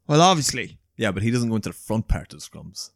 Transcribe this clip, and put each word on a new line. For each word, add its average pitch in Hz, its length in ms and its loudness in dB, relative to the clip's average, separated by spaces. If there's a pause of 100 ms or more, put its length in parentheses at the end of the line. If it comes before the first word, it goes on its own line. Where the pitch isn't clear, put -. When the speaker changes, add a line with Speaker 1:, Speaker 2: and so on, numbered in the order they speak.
Speaker 1:
Well, 151 140 6
obviously. 143 580 2 (180)
Speaker 2:
Yeah, 107 140 0
but 98 120 -2
he 117 80 0
doesn't 120 180 0
go 113 60 0
into 104 140 -4
the 82 40 -10
front - 340 -4
part - 260 -2
of 73 60 -20
the - 60 -16
scrums. - 500 -16